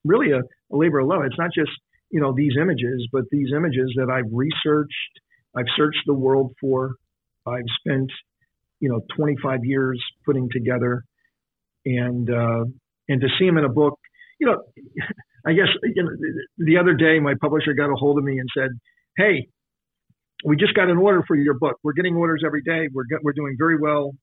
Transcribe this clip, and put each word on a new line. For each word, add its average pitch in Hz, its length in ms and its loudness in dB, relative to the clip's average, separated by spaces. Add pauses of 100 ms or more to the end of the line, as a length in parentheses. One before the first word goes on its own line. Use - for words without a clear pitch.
really 208 260 4
a, 135 80 2
a - 380 -8
labor 147 240 2
of 131 80 2
love. 170 160 0
It's 127 140 -6
not 170 140 -2
just, 151 200 -2 (380)
you 160 100 0
know, 135 120 2
these 139 280 2
images, 123 520 -2
but 131 200 0
these 143 200 0
images 131 440 0
that 127 120 0
I've 127 220 -2
researched, 151 640 0 (640)
I've 123 100 -4 (100)
searched 151 300 0
the 143 80 2
world 131 460 2
for, 131 340 -2 (500)
I've 120 220 -6 (140)
spent, 135 280 -2 (720)
you 143 100 -2
know, 117 120 -2 (160)
twenty-five 135 480 -2
years 131 360 0 (240)
putting 131 280 0
together, 123 500 -2 (800)
and, 123 460 -2
uh, 117 340 0 (440)
and 135 120 0
to 131 160 2
see 185 120 4
'em 170 100 4
in 147 60 4
a 135 40 2
book, 147 300 2 (400)
you 302 80 0
know, 208 160 2 (360)
<laughs> - 480 -12
I 160 80 2
guess, 185 140 4 (140)
you 190 220 0
know, 160 60 -4 (480)
the 165 200 4
other 175 160 4
day 160 240 4
my 143 220 2
publisher 151 340 0
got 143 160 0
a 139 40 0
hold 143 240 2
of 143 60 0
me 135 140 -2
and 127 180 -6
said, 131 140 -2 (460)
"Hey, 196 320 2 (960)
we 151 120 2
just 196 180 2
got 185 140 2
an 175 100 4
order 190 280 4
for 170 80 0
your 143 200 2
book. 131 280 -2
We're 147 120 -2
getting 170 200 -2
orders 165 320 0
every 143 160 -4
day. 160 300 -4
We're 131 180 -6
get-, 151 140 -4
we're 143 80 0
doing 139 260 -6
very 165 180 2
well. 147 360 -2 (100)